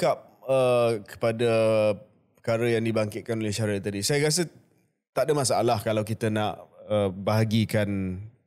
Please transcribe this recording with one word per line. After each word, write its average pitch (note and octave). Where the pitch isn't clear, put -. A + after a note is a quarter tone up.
up, -
uh, A#2+
kepada A#2
perkara A#2
yang A2+
dibangkitkan A2
oleh A2
Syaril G#2
tadi. G2+
Saya C#3+
rasa D#3
tak C3
ada D3+
masalah A#2
kalau G#2+
kita A2
nak, G#2
uh, G2+
bahagikan G2+